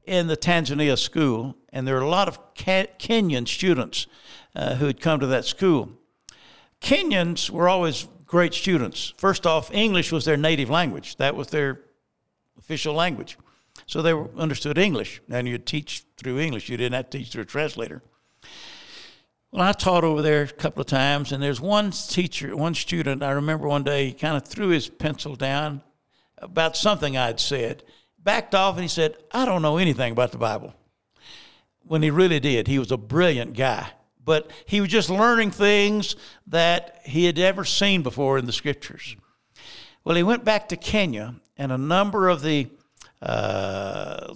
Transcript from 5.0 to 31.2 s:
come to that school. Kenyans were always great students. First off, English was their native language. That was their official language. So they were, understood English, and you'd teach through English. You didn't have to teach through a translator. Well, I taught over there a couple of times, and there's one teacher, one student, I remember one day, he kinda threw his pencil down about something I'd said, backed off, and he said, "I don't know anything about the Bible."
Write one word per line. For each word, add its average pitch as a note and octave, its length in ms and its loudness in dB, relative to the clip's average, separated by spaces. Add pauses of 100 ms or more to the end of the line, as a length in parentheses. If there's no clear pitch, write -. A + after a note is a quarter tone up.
come D#3 180 2
to C3+ 80 0
that B2+ 160 0
school. E3+ 460 2 (880)
Kenyans G3+ 720 0
were F3 200 0
always E3+ 380 0 (180)
great E3+ 280 2
students. C#3+ 640 -2
First F#3+ 280 0
off, D#3+ 260 2
English G3+ 400 2
was D#3+ 140 -2
their D#3+ 100 4
native C#3+ 340 2
language. D#3 460 -2
That C3+ 200 0
was C#3 120 -8
their C#3 320 -2 (800)
official D3+ 360 -6
language. D#3+ 440 -2 (480)
So - 160 -4
they E3 120 4
were, D#3 240 -4
understood D3 400 -2
English, E3 520 0
and B2 180 -4
you'd A#2+ 180 -6
teach - 380 -6 (140)
through B2+ 220 -6
English. C#3+ 280 -4
You B2 80 -6
didn't B2 200 -2
have C3 160 -6
to C#3 80 -8
teach A#2+ 100 -12
through A#2 140 -8
a - 20 -10
translator. C#3 560 -6 (1500)
Well, - 100 -2
I F#3+ 100 4
taught F3+ 320 2
over D#3 180 2
there D3+ 200 4
a D3 60 -2
couple - 340 -4
of C3+ 60 -6
times, C#3 440 0
and C3+ 100 -4
there's C#3 200 -2
one G3+ 300 2
teacher, - 640 -4
one D#3+ 180 0
student, C#3+ 500 -2
I C#3 80 0
remember D3 360 -2
one C#3+ 160 0
day, C#3 240 0
he B2+ 60 -6
kinda D3+ 280 -2
threw - 280 -2
his E3 200 2
pencil D3 460 -6
down C#3 460 -4 (580)
about D#3+ 360 -2
something D3+ 400 0
I'd A#2+ 240 0
said, C3 440 -2 (340)
backed G#3+ 380 0
off, F#3+ 200 4
and F#3 60 -4
he F3 80 -4
said, D#3 260 0 (160)
"I B3+ 140 0
don't F#3 160 2
know D#3 160 2
anything C3 340 2
about A#2 200 2
the B2+ 60 -10
Bible." A2 360 -4 (1120)